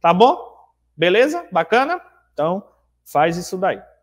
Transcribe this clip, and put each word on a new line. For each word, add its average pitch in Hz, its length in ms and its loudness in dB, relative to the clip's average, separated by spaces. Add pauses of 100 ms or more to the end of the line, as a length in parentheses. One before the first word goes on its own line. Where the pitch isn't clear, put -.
tá 175 120 2
bom? 240 240 4 (600)
Beleza? 240 520 0
Bacana? 240 520 -2 (320)
Então, 175 280 -4 (440)
faz 165 320 0
isso 180 200 -10
daí. 180 240 -4 (220)